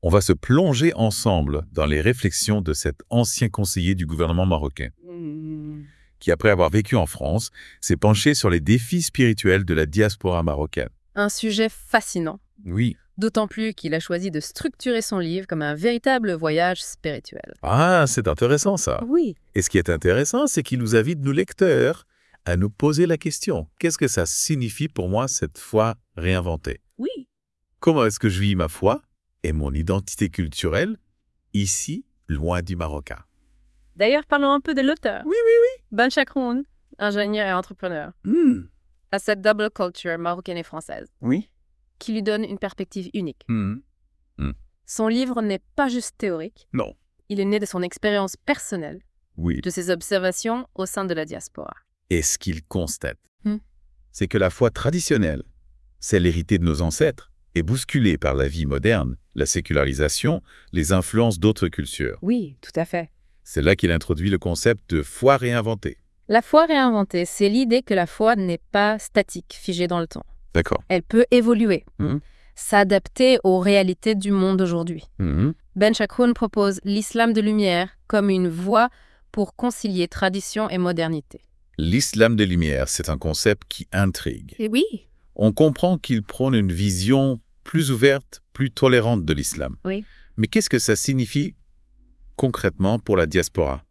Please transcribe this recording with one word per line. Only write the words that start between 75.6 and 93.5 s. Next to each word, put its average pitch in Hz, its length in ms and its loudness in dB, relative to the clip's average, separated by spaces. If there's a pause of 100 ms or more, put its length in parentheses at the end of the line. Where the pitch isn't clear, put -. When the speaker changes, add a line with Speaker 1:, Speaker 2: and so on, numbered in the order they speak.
Speaker 2:
Ben 208 180 4
Chakroun 240 400 2
propose 202 500 0
l'islam 220 480 0
de 220 80 2
lumière 196 480 2 (180)
comme 208 220 2
une 185 200 2
voie 202 420 2 (400)
pour - 260 -4
concilier 196 520 -2
tradition 196 600 -2
et 185 80 -4
modernité. 165 640 -2 (380)
Speaker 1:
L'islam 110 580 2
de 104 80 4
lumière, 78 460 2
c'est - 180 -4
un 76 80 -2
concept 82 500 0
qui - 260 -14
intrigue. 92 640 -4
Speaker 2:
Et 220 100 -4
oui. 254 160 0 (500)
Speaker 1:
On 104 180 2
comprend 156 440 2
qu'il 117 260 -2
prône 131 320 -2
une 101 160 2
vision 104 720 2 (240)
plus 160 260 0
ouverte, 135 520 2 (100)
plus 131 180 -2
tolérante 117 540 4
de 78 80 0
l'islam. 69 440 -4 (100)
Speaker 2:
Oui. 196 180 -4 (320)
Speaker 1:
Mais 107 120 0
qu'est-ce - 200 0
que 127 100 2
ça 110 180 2
signifie 139 600 -2 (800)
concrètement 107 640 0
pour 101 180 0
la 87 100 4
diaspora ? 78 640 0